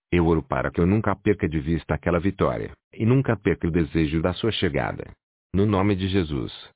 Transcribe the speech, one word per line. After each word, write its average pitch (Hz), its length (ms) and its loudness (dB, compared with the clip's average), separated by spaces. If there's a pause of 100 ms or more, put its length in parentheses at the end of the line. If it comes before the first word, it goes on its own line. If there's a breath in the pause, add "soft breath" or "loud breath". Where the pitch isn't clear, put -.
(100)
eu 87 160 4
oro 80 160 4
para 69 280 -2
que 92 100 -4
eu 87 60 4
nunca 101 280 0
perca 98 340 0
de 78 120 -2
vista 76 340 -2
aquela 85 240 0
vitória, 76 540 -2 (200)
e - 120 -6
nunca 123 320 2
perca - 320 0
o - 20 0
desejo 80 520 0
da 90 100 0
sua 113 180 -2
chegada. 67 600 -4 (440)
No 98 120 2
nome 101 280 2
de 95 140 -2
Jesus 76 440 -2 (240)